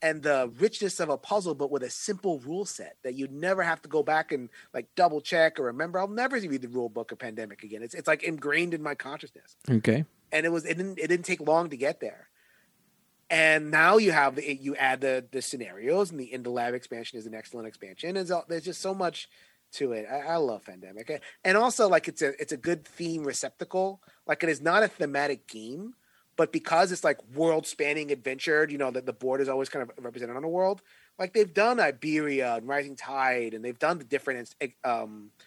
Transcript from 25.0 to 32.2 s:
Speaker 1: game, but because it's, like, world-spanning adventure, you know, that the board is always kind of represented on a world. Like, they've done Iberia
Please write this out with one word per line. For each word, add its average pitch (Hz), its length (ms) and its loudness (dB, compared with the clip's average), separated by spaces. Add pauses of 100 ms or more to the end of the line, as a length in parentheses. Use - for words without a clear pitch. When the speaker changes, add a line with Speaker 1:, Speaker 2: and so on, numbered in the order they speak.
Speaker 1:
game, 131 480 -12 (420)
but 160 160 4
because 170 380 4
it's, 180 140 -2
like, 147 140 4 (160)
world-spanning 156 760 0
adventure, 139 580 2
you 147 100 -6
know, 135 120 0
that 127 160 -6
the 123 60 -2
board 131 280 -2
is 135 80 0
always 135 200 -2
kind 127 200 -6
of 127 160 -16
represented 120 320 -8
on 139 60 -6
a 160 60 -4
world. 185 340 0 (340)
Like, 180 160 -4
they've 208 220 4
done 233 240 4
Iberia 143 760 0